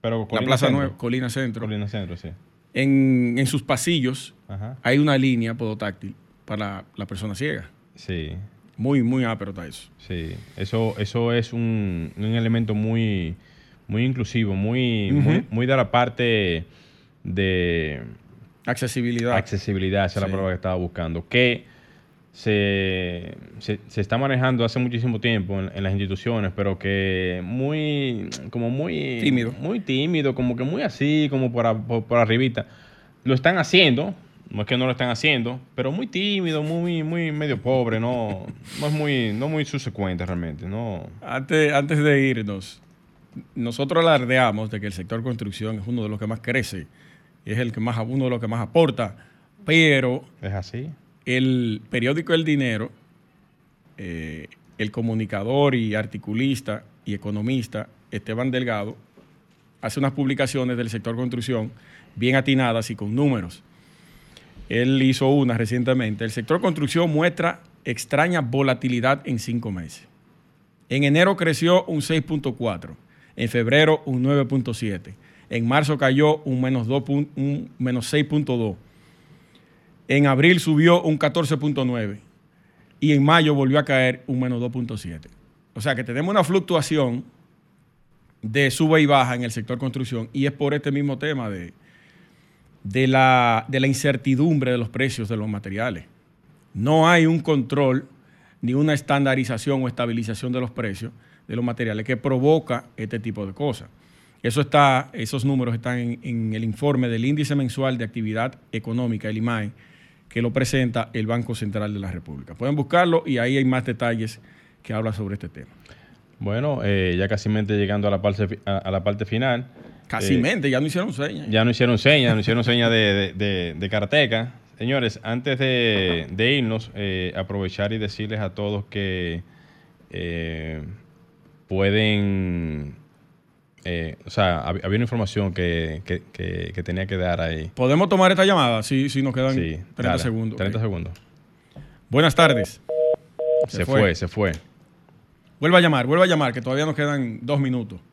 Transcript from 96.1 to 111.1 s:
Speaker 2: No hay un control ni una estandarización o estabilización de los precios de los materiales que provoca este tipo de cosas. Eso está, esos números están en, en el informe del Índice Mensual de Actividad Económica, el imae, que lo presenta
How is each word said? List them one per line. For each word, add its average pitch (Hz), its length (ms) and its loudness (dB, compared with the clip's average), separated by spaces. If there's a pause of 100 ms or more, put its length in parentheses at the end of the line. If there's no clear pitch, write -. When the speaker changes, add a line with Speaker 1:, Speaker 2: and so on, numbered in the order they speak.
Speaker 2:
No 156 360 4
hay 170 160 6
un 165 160 4
control 139 640 2 (540)
ni 120 120 -2
una 147 200 2
estandarización 131 880 0
o 127 40 -2
estabilización 117 640 -4
de 127 100 -2
los 120 100 -6
precios 113 400 -8 (360)
de 110 80 -8
los 120 100 -4
materiales 110 400 -4
que 127 120 -2
provoca 135 680 2 (120)
este 110 220 -6
tipo 104 260 -6
de 95 80 -10
cosas. 139 360 -6 (540)
Eso 117 180 0
está, 135 520 4
esos 113 300 -6
números 127 320 0
están 123 240 -4
en, 120 240 -6
en 113 300 -4
el 110 100 -4
informe 127 460 0
del 113 160 0
Índice 143 300 0
Mensual 131 420 -2
de 117 80 -4
Actividad 110 500 -4 (160)
Económica, 113 580 -4
el 110 80 -4
imae, 110 340 -2 (580)
que 117 120 -2
lo 120 120 0
presenta 127 600 0